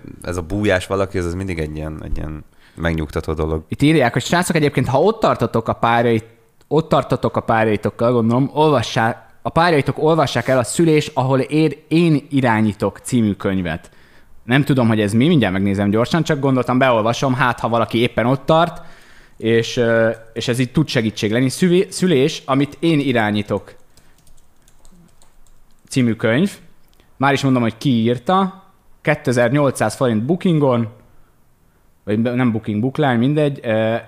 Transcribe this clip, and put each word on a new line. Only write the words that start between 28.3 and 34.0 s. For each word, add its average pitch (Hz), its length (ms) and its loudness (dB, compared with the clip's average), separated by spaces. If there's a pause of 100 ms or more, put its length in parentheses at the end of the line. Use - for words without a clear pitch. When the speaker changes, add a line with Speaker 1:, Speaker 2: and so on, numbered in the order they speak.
Speaker 2:
Kétezer-nyolcszáz 123 920 0
forint 117 300 0
bookingon, 143 640 0 (1160)
vagy 107 160 -2
nem 123 320 0
booking, 107 280 -4
bookline, 135 360 0
mindegy. 143 460 0
Ö, 110 320 0 (140)